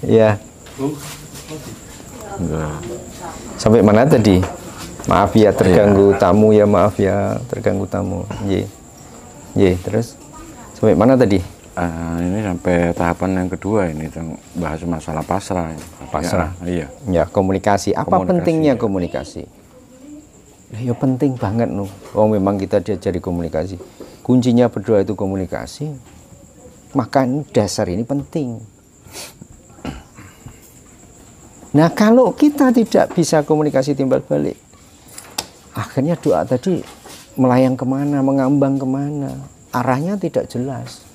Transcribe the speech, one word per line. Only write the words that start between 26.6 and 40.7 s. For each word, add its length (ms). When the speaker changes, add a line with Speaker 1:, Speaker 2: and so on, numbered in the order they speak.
Speaker 1:
Maka 320
dasar 400
ini 160
penting. 560
Nah, 160
kalau 480
kita 320
tidak 480
bisa 240
komunikasi 560
timbal 240
balik, 320
akhirnya 400
doa 320
tadi 400
melayang 400
kemana, 480
mengambang 560
kemana, 560
arahnya 480
tidak 320
jelas. 480